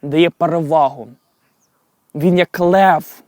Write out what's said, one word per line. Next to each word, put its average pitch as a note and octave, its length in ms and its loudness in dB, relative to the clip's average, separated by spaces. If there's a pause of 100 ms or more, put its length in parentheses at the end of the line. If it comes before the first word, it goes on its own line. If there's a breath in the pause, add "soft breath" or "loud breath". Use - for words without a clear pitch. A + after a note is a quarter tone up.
дає D#3 280 0
перевагу. D3+ 760 -4 (1080)
Він F3 220 0
як F3 220 -4
лев F3+ 680 0